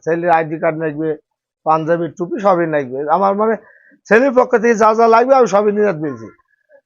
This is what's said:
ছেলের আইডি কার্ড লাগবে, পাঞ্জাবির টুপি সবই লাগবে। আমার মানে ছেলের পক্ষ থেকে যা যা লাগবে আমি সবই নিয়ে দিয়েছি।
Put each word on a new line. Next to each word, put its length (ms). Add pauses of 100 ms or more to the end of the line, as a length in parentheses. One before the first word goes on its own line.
ছেলের 260
আইডি 300
কার্ড 180
লাগবে, 380 (480)
পাঞ্জাবির 540
টুপি 220
সবই 260
লাগবে। 460
আমার 240
মানে 200 (500)
ছেলের 300
পক্ষ 200
থেকে 200
যা 180
যা 140
লাগবে 280
আমি 120
সবই 240
নিয়ে 220
দিয়েছি। 340 (580)